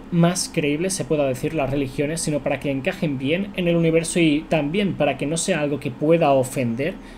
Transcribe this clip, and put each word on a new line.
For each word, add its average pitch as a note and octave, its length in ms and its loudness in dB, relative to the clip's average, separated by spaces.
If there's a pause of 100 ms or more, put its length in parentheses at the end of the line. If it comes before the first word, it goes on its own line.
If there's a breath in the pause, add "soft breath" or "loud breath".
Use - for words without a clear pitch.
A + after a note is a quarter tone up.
(100)
más E3+ 420 2
creíbles, D#3 400 0
se - 120 -4
pueda D3 220 2
decir, C3+ 280 -2
las C#3 160 -2
religiones, C#3+ 500 -2
sino D3 200 -2
para C#3 180 -2
que C#3+ 120 -4
encajen C#3+ 460 -2
bien D#3+ 400 -2
en F3+ 120 0
el E3+ 80 4
universo E3 420 2
y D#3+ 300 4
también D#3+ 460 0
para C#3 220 0
que C#3+ 100 -4
no D#3+ 100 -2
sea E3 240 0
algo C#3+ 180 0
que C#3 120 -6
pueda D3+ 420 4
ofender C3 640 0 (240 loud breath)